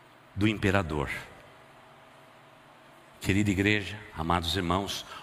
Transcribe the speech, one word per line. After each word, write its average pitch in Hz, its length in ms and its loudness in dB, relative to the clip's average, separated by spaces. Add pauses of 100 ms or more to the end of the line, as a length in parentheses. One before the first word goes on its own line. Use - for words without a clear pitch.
(360)
do 101 120 2
imperador. 95 640 2 (2000)
Querida 101 300 2
igreja, 101 440 2 (220)
amados 82 400 0
irmãos, 92 480 0 (180)